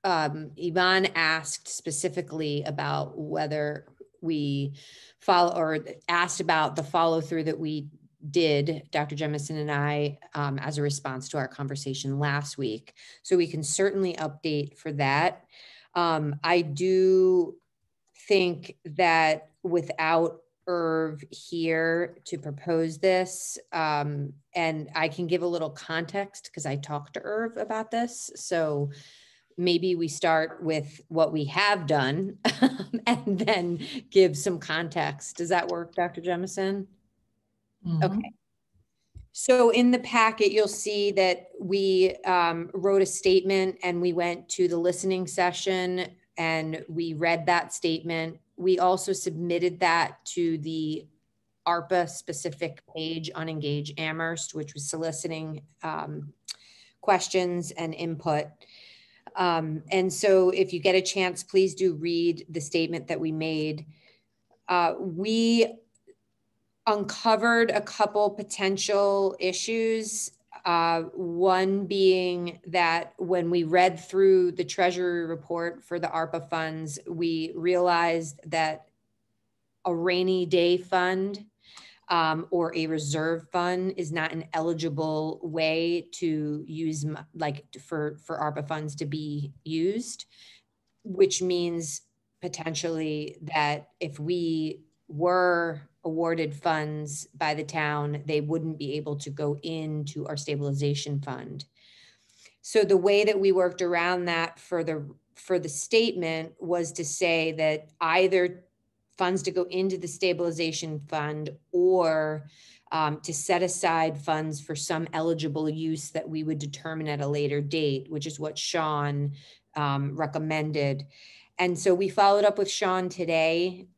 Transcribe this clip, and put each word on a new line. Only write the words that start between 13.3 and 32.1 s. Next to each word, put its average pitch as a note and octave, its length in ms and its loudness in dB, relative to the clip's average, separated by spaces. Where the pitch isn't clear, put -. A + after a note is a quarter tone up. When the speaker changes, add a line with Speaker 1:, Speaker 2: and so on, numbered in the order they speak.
Speaker 1:
we E3+ 100 4
can D3+ 160 -6
certainly F#3+ 520 2
update D3 600 -2
for D#3 160 -8
that. D3 520 4
Um, D#3 480 2
I E3+ 200 4
do F#3 960 4
think F3+ 580 2
that D#3+ 680 2
without E3 800 0
Irv D#3+ 640 -2
here E3 960 -2
to E3+ 120 -8
propose D#3+ 600 -2
this, F#3 600 0
um, D3 640 -2
and D#3+ 400 -2
I D#3+ 140 0
can F3 180 -4
give E3 160 0
a F3 40 -2
little E3 240 -2
context E3 840 -6
'cause D3+ 140 -10
I C#3 100 -2
talked D3 380 -8
to - 80 -8
Irv A3+ 340 -4
about A3 340 -6
this. A#3+ 440 -4
So D3+ 560 -2
maybe F3 380 2
we E3 140 -2
start D#3+ 540 0
with D#3 460 -4
what D#3+ 240 2
we D3+ 140 -2
have F#3 400 2
done D3+ 580 0